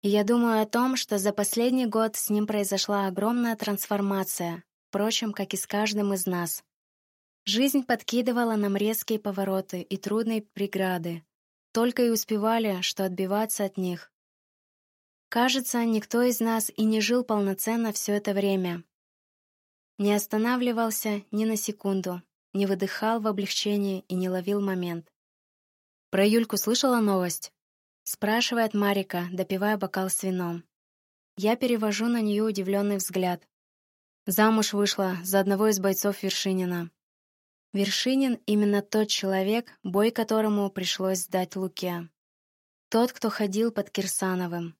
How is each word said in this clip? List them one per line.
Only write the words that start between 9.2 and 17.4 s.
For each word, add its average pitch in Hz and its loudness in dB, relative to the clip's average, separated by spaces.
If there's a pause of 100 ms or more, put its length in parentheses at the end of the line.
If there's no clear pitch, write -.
и 190 -6
трудные 220 -2
преграды. 185 -4 (500)
Только 240 2
и 240 4
успевали, 220 0
что - -2
отбиваться 196 -2
от 190 -6
них. 180 -4 (1160)
Кажется, 247 0
никто 226 0
из 247 2
нас 226 -2
и 220 0
не 220 2
жил 240 2
полноценно 214 0